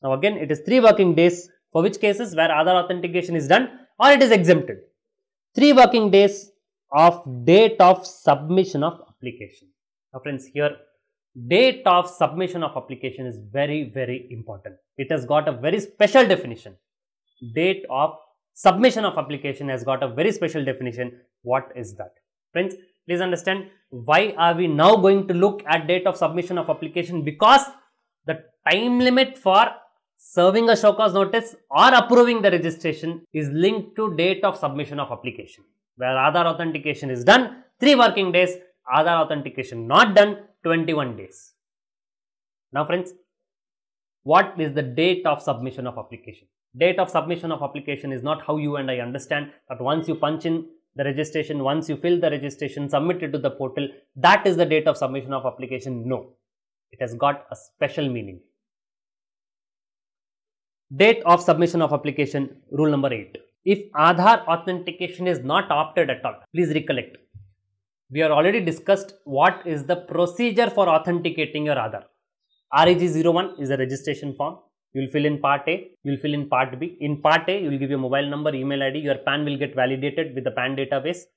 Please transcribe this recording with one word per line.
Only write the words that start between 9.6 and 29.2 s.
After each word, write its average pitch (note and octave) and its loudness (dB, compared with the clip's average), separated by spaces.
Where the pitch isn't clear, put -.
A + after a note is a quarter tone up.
Now C3 -14
friends, C3+ -10
here D3 -2
date B3+ 4
of F3+ 4
submission E3+ -4
of C#3+ -6
application C3 -12
is A#2 -10
very, C#3+ -4
very B2 -8
important. A2 -16
It C#3 -6
has C#3 -4
got D3 0
a - -4
very D3+ -4
special G#3 4
definition. B2 -4
Date F#3 -2
of C#3+ -2
submission G#3+ 2
of F#3 -2
application C#3+ -8
has B2+ -6
got C3 -2
a C3+ -4
very D3 -2
special D#3+ -6
definition. B2 -8
What B2+ -4
is G#2 -14
that? F#2 -16
Friends, F#3 -4
please F3 -4
understand F#3 -4
why D3 0
are E3+ 2
we F3 0
now D#3+ 6
going G3 4
to F#3 -2
look G3 0
at D#3 0
date F3+ 0
of F3+ -2
submission F3 -4
of E3 -6
application, E3 -6
because A3 4
the - -6
time A#3+ 0
limit B3+ 2